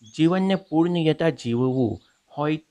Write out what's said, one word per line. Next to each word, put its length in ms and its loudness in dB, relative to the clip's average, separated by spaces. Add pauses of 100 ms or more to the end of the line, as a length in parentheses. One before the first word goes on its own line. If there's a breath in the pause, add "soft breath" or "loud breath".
(180)
જીવનને 380 2
પૂર્ણયતા 760 0
જીવવું 720 -2 (360 soft breath)
હોય 200 -2 (140)